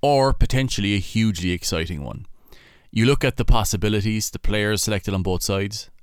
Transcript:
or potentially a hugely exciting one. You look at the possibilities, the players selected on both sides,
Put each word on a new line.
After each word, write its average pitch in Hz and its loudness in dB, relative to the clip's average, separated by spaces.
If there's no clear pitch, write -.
or 135 4
potentially 120 2
a 101 2
hugely 95 0
exciting 85 -4
one. 62 -12
You 113 2
look 135 4
at 131 0
the 123 0
possibilities, 107 2
the - -10
players 107 0
selected 104 -2
on 92 0
both 90 -2
sides, 101 -4